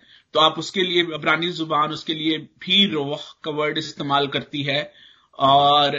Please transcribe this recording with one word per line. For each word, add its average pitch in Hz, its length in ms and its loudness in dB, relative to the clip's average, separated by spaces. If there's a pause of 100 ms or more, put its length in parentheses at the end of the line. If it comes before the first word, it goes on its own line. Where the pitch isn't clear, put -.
(320)
تو 151 100 2
آپ 156 180 4
اس 156 120 -8
کے 190 120 -2
لیے 175 180 2
عبرانی 160 480 -2
زبان 156 420 -2
اس 147 140 -10
کے 165 80 -6
لیے 156 240 -2 (220)
بھی 190 280 2
روح 147 300 -4 (240)
کا 160 100 -6
word 151 260 -2
استعمال 143 500 -2
کرتی 143 400 -6
ہے، 139 120 -2 (520)
اور 143 680 4